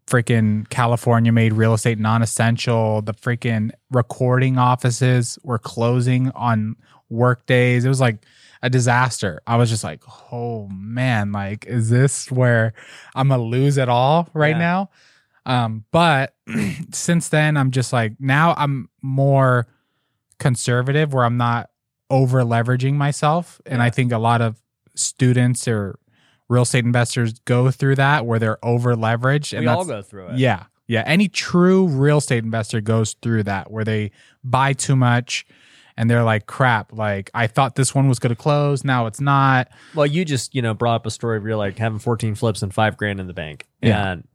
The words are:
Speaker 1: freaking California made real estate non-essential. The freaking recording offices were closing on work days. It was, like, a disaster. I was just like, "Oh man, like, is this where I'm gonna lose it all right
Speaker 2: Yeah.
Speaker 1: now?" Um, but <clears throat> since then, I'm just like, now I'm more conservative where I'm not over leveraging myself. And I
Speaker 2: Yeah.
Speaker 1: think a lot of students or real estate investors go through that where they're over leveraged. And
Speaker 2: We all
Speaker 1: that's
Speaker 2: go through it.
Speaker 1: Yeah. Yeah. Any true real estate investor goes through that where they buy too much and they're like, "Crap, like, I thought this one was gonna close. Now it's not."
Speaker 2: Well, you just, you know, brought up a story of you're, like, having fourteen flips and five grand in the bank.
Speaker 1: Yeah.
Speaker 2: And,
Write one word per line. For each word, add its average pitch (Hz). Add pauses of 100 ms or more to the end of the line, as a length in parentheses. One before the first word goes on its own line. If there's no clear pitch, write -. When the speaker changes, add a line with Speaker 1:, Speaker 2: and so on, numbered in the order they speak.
Speaker 1:
freaking 110
California 117
made 113
real 113
estate 110
non-essential. 113
The 107
freaking 117 (200)
recording 127
offices 123
were 117
closing 127
on 113 (340)
work 120
days. 123
It 131
was, 135
like, 117 (380)
a 123
disaster. 123
I 117
was 120
just 110
like, - (280)
"Oh 117
man, 107
like, 101
is 113
this 127
where 120 (420)
I'm 135
gonna 131
lose 131
it 127
all 135
right 151
Speaker 2:
Yeah. -
Speaker 1:
now?" 180 (580)
Um, 113
but 156 (100)
<clears throat> 202
since -
then, 151
I'm 135
just 127
like, 113
now 143
I'm 143 (120)
more 135 (720)
conservative 139
where 127
I'm 120
not 120 (400)
over 131
leveraging 123
myself. 147
And 123
I 120
Speaker 2:
Yeah. 117
Speaker 1:
think 123
a 117
lot 117
of 110 (340)
students 123
or 101 (480)
real 123
estate 123
investors 120
go 123
through 135
that 139
where 113
they're 110
over 120
leveraged. 117
And 104
Speaker 2:
We 117
all 180
Speaker 1:
that's 110
Speaker 2:
go -
through 95
it. 120
Speaker 1:
Yeah. 113 (240)
Yeah. 113
Any 185
true 180
real 147
estate 123
investor 113
goes 110
through 113
that 98
where 110
they 107 (320)
buy 131
too 135
much 123 (500)
and 117
they're 120
like, 110
"Crap, 120
like, 104
I 113
thought 131
this 131
one 139
was 127
gonna 120
close. 147
Now 127
it's 110
not." 135 (260)
Speaker 2:
Well, 151
you 160
just, 139
you 131
know, 113
brought 117
up 113
a 110
story 113
of 101
you're, 110
like, 101
having 110
fourteen 113
flips 110
and 95
five 110
grand 101
in 92
the 87
bank. 78 (140)
Speaker 1:
Yeah. 104
Speaker 2:
And, 82 (100)